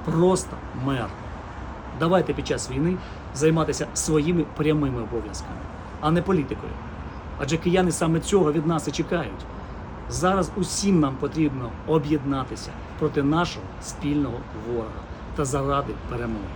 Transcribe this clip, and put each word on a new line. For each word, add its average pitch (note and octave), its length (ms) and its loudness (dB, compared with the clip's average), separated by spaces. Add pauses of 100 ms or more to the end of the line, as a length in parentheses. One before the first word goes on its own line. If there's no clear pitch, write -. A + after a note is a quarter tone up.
Просто E3+ 520 4 (280)
мер. C3 220 0 (920)
Давайте E3 360 4
під C3 120 -4
час B2+ 240 -2
війни D#3 260 2 (380)
займатися D#3 600 4
своїми D#3 500 4 (120)
прямими D3 460 2
обов'язками, G#2+ 580 -6 (400)
а D3+ 100 4
не E3+ 120 4
політикою. E3+ 500 0 (720)
Адже C#3 140 0
кияни F3+ 360 4
саме E3 280 2
цього E3 320 4
від D3+ 140 2
нас D#3+ 220 0
і - 20 -2
чекають. D3+ 540 -2 (680)
Зараз F3+ 460 2
усім F#3+ 440 4
нам C3+ 160 2
потрібно C3+ 540 0 (160)
об'єднатися C#3 840 0 (280)
проти D3 240 2
нашого D#3+ 440 2 (160)
спільного C#3+ 560 -2 (300)
ворога A2+ 320 -4 (360)
та D3+ 80 2
заради C#3 480 0 (160)
перемоги. A2+ 360 -4 (120)